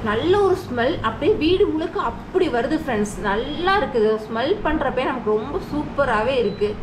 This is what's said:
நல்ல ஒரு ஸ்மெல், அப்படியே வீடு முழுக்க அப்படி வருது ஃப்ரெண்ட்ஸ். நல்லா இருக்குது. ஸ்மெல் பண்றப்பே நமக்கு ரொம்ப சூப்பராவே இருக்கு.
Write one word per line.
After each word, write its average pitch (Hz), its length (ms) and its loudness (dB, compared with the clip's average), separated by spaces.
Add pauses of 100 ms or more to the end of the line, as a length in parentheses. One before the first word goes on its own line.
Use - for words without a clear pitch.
நல்ல 277 360 2
ஒரு 370 180 4 (120)
ஸ்மெல், 247 320 0
அப்படியே 285 360 0
வீடு 359 280 4
முழுக்க 339 360 -2
அப்படி 302 480 -2
வருது 247 380 0
ஃப்ரெண்ட்ஸ். 208 340 -2
நல்லா 285 560 0
இருக்குது. 220 400 2
ஸ்மெல் 226 460 -2
பண்றப்பே 294 400 0
நமக்கு 220 340 0
ரொம்ப 277 220 -4 (120)
சூப்பராவே 269 680 0
இருக்கு. 202 460 0